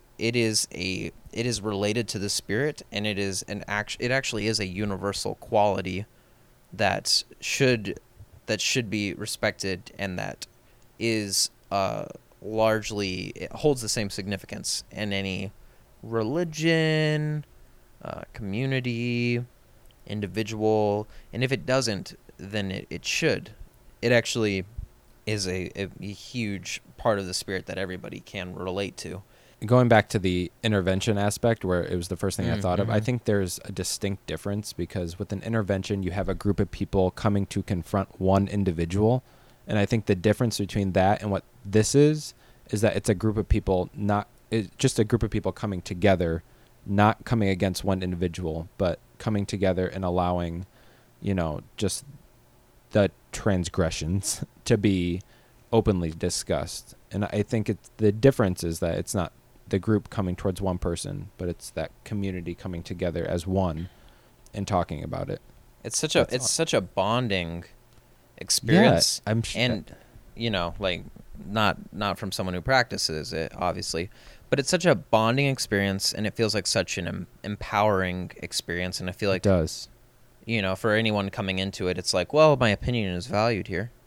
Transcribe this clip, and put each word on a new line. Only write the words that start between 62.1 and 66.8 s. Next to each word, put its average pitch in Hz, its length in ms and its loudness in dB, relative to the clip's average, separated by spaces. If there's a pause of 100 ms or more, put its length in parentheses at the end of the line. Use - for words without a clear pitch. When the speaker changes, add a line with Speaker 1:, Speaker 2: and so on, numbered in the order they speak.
Speaker 2:
coming 85 280 -8
together 87 420 -4
as 82 220 -4
one 92 420 0 (640)
and 101 140 -6
talking 82 380 -2
about - 260 -6
it. - 100 -6 (440)
Speaker 1:
It's - 120 -6
such 156 200 0
a, - 40 6
Speaker 2:
That's - 140 2
Speaker 1:
it's 127 120 0
Speaker 2:
aw- - 20 0
Speaker 1:
such - 260 0
a 117 60 6